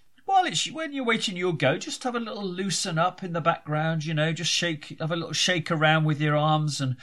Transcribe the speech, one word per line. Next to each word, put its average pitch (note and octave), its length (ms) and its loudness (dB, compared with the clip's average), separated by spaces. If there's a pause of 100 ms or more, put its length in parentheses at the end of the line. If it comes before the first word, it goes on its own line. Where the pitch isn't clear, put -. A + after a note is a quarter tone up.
(240)
while F#4+ 200 4
it's, F#3 260 -2
when D4 220 -6
you're C4+ 120 -4
waiting A3 320 0
your F3+ 160 0
go, D3+ 260 2
just - 260 -10
have B3 100 -2
a A#3+ 60 -2
little G#3 260 -6
loosen F#3 500 -2
up F3+ 280 0
in F3+ 80 -6
the E3+ 80 -2
background, D#3+ 640 0
you D#3+ 100 -4
know, D#3 180 2
just D#3+ 200 -2
shake, D#3+ 480 -4
have D#3 100 -2
a F3 60 -2
little D#3+ 160 -6
shake E3+ 360 0
around D#3 360 4
with D3+ 160 2
your D3+ 160 2
arms D3+ 440 2
and C3 220 0